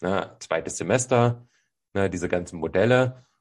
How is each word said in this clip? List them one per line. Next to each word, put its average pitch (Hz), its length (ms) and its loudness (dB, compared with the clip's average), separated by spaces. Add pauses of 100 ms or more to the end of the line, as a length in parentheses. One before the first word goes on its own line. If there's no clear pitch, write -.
Ne, 92 400 -4
zweites - 380 -4
Semester, 120 680 2 (460)
ne, 98 160 0
diese 85 220 -4
ganzen 87 280 -4
Modelle. 120 680 2 (140)